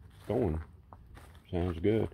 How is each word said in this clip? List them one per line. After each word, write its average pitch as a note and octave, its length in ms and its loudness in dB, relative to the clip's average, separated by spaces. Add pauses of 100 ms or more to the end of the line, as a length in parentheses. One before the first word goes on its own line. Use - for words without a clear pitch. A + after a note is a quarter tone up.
(280)
going. G2 340 2 (880)
Sounds F2 300 0
good. G2+ 340 4